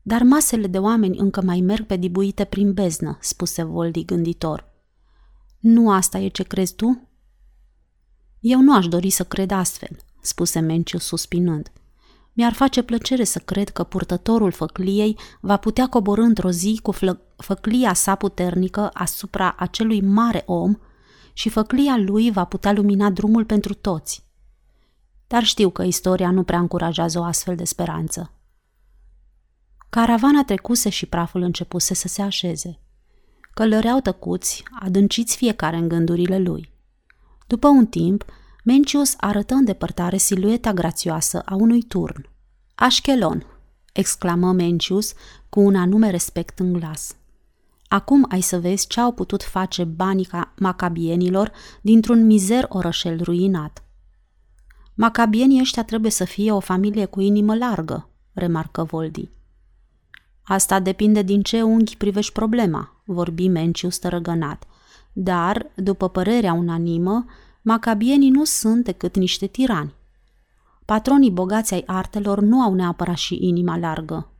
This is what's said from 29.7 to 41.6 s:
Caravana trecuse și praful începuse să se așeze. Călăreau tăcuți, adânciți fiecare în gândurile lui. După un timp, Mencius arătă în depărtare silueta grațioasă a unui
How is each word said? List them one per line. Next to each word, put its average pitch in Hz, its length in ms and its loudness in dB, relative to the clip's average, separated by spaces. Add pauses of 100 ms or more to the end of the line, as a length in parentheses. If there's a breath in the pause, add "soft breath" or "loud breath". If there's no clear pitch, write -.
Caravana 240 540 4
trecuse 233 460 -2
și - 160 -6
praful 175 360 -4
începuse 175 520 -4
să - 140 -6
se - 140 -6
așeze. 175 580 -6 (760 soft breath)
Călăreau 226 460 2
tăcuți, - 640 -4 (160)
adânciți 196 580 0
fiecare 185 380 -2
în 165 120 -2
gândurile 170 520 0
lui. 165 360 -4 (720)
După 240 200 2
un 269 180 8
timp, 175 400 -2 (420 soft breath)
Mencius 277 500 4
arătă 208 360 -2
în 269 120 4
depărtare 180 520 -2
silueta 202 560 0
grațioasă 165 720 -4
a 190 100 -6
unui 226 280 4